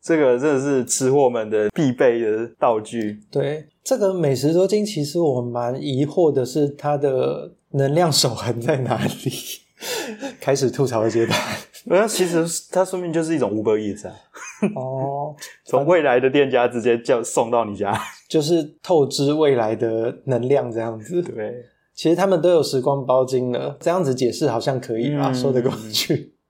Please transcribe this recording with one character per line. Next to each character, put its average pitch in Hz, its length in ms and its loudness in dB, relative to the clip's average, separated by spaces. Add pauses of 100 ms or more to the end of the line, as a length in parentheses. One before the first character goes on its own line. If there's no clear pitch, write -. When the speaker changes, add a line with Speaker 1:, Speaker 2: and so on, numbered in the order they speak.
Speaker 1:
这 165 160 0
个 127 220 4
真 147 160 2
的 135 60 2
是 135 240 0
吃 131 260 0
货 139 180 6
们 113 220 -2
的 107 200 2
必 143 200 0
备 120 300 4
的 110 280 -2 (120)
道 117 200 2
具。 107 380 -6 (120)
Speaker 2:
对， 143 360 -4 (160)
这 262 140 0
个 196 160 2
美 156 220 0
食 139 180 0
桌 185 160 4
巾 208 160 0
其 160 180 -4
实 143 160 -4
我 139 220 2
蛮 120 400 -4
疑 143 240 -2
惑 156 260 2
的 127 140 0
是 143 240 0
它 147 300 -4
的 135 520 -2 (200)
能 139 240 0
量 165 180 2
守 131 180 2
恒 113 300 -6
在 139 180 0
哪 120 200 -2
里？ - 340 -4 (440)
<laughs> 269 640 -8
开 139 140 0
始 131 160 0
吐 139 160 -2
槽 117 160 0
的 110 80 2
阶 113 140 2
段。 107 140 -2 (480)
Speaker 1:
那 196 200 4
其 196 200 0
实 165 180 2 (260)
它 185 140 2
说 185 140 -6
明 175 120 -6
就 160 120 0
是 160 120 -2
一 151 40 0
种 110 140 0
Uber 107 260 0
Eats 101 280 -6
啊。 92 80 -14 (600)
Speaker 2:
哦。 139 600 -6 (140)
Speaker 1:
<laughs> - 160 -20
从 139 220 0
未 170 160 6
来 123 180 4
的 131 80 2
店 135 220 4
家 123 180 4
直 117 140 -2
接 117 160 4
叫， 117 240 0
送 117 280 -2
到 117 140 2
你 104 100 -6
家。 101 240 -2 (300)
Speaker 2:
就 160 140 0
是 156 400 0
透 151 240 4
支 143 260 0
未 151 220 4
来 113 200 0
的 113 400 -2 (100)
能 123 220 -2
量 127 240 2
这 113 80 -6
样 113 220 -6
子。 170 220 -4
Speaker 1:
对。 117 420 -8 (300)
Speaker 2:
其 - 160 0
实 170 40 6
他 180 120 2
们 180 160 2
都 175 80 4
有 165 120 4
时 135 200 -2
光 139 240 0
包 131 180 4
巾 127 260 -2
了， 131 300 -4
这 165 100 -2
样 180 140 0
子 131 100 0
解 127 160 0
释 147 180 -2
好 117 120 0
像 131 180 -2
可 117 200 -4
以 143 180 -2
吧， 139 120 0
Speaker 1:
嗯。 131 60 0
Speaker 2:
说 127 160 0
得 127 120 2
过 127 100 0 (180)
去。 - 440 -4 (160)